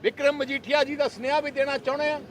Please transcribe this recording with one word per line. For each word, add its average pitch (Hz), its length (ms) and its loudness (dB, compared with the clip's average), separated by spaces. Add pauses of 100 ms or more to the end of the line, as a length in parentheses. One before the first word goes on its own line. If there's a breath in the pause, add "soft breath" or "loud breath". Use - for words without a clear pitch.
ਵਿਕਰਮ 285 340 2
ਮਜੀਠੀਆ 277 480 0
ਜੀ 285 120 -4
ਦਾ 285 120 2
ਸੁਨੇਹਾ 269 320 0
ਵੀ 294 100 -4
ਦੇਣਾ 269 280 0
ਚਾਹੁੰਦੇ 294 320 0
ਹਾਂ 302 100 -2 (100)